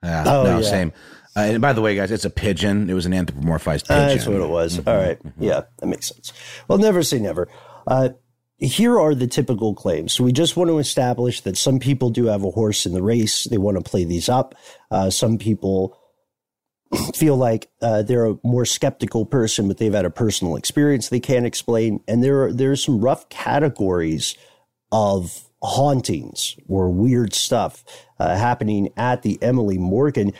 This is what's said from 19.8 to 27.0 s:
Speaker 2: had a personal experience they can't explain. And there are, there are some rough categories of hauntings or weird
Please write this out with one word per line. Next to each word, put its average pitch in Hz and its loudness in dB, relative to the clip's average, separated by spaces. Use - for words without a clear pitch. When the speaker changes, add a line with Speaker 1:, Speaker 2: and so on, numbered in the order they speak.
Speaker 2:
had 98 0
a 85 -2
personal 95 -2
experience 147 0
they 123 0
can't 123 0
explain. 113 0
And 117 2
there 135 4
are, 85 -2
there 135 0
are 143 2
some 123 0
rough 131 0
categories 95 -2
of 98 0
hauntings 127 -2
or 92 0
weird 113 2